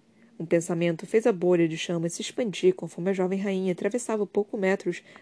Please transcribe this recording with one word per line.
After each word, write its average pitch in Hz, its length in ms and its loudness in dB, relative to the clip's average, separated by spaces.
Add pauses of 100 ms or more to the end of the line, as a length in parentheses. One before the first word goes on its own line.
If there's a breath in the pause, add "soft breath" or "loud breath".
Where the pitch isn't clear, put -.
(380 soft breath)
Um 170 80 -8
pensamento 170 600 0
fez 220 180 2
a 240 60 4
bolha 175 360 4
de 160 100 -2
chama 170 320 -2
se - 120 -8
expandir 185 540 0
conforme 175 340 -6
a 196 40 2
jovem 185 260 -2
rainha 190 320 -2
atravessava 208 520 -2
o 185 40 -6
pouco 208 300 -2
metros 190 440 0 (200 loud breath)